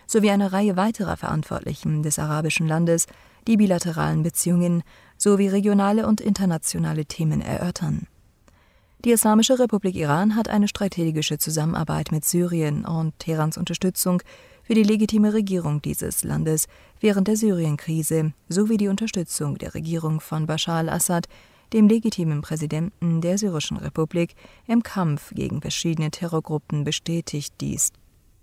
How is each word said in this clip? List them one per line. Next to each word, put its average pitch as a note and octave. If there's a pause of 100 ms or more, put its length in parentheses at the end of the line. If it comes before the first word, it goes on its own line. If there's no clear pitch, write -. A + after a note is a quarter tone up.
sowie G#3+
einer G3+
Reihe G3
weiterer F#3
Verantwortlichen D#3
des D3+
arabischen D#3
Landes E3+ (400)
die A3+
bilateralen E3
Beziehungen E3+ (340)
sowie G3+
regionale G3+
und G#3+
internationale E3
Themen D3+
erörtern. D#3+ (960)
Die A#3
Islamische A3+
Republik G3+
Iran F3
hat A3+
eine G#3
strategische E3
Zusammenarbeit D#3
mit D#3
Syrien E3
und D#3+
Teherans D#3
Unterstützung F3+ (420)
für -
die A3
legitime G#3+
Regierung F3
dieses -
Landes D#3 (340)
während G3+
der G#3+
Syrien-Krise D#3+ (160)
sowie G#3+
die G3+
Unterstützung F#3+
der -
Regierung D#3+
von D#3
Bashar E3
al-Assad, E3+ (460)
dem G#3+
legitimen F#3
Präsidenten D#3+
der F3
Syrischen F3+
Republik, D#3+ (320)
im A#3
Kampf E3
gegen C3+
verschiedene D#3
Terrorgruppen D#3
bestätigt D3
dies. - (500)